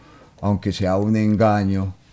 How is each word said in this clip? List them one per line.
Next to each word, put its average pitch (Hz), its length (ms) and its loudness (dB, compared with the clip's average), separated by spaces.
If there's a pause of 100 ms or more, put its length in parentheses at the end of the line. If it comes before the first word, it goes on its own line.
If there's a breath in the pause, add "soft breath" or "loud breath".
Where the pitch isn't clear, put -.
(420 soft breath)
aunque 101 320 0
sea 92 240 0
un 107 180 0
engaño, 104 760 0 (200 soft breath)